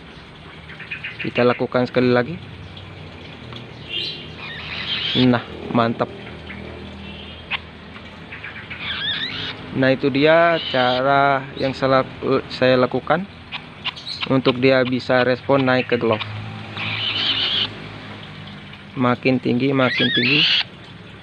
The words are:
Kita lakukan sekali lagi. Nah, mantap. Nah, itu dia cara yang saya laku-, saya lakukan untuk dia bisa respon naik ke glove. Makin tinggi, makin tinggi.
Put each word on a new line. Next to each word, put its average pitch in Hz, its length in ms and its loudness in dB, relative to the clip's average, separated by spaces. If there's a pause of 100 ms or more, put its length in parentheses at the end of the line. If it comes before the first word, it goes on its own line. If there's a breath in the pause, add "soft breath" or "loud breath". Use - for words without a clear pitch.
(1200)
Kita - 240 0
lakukan 123 480 4
sekali 123 240 4
lagi. 131 240 2 (3000)
Nah, 120 160 4 (320)
mantap. 117 320 2 (3750)
Nah, 131 160 4
itu 135 180 2
dia 160 480 6 (140)
cara 135 720 4 (160)
yang 131 160 0
saya 135 320 4
laku-, 127 400 0
saya 127 320 4
lakukan 131 480 2 (1040)
untuk 127 320 4
dia 131 240 6
bisa 127 400 2
respon 131 400 2
naik 127 240 2
ke 123 80 4
glove. 113 240 2 (2750)
Makin 127 480 4
tinggi, 127 320 2
makin 123 400 4
tinggi. 131 320 4 (760)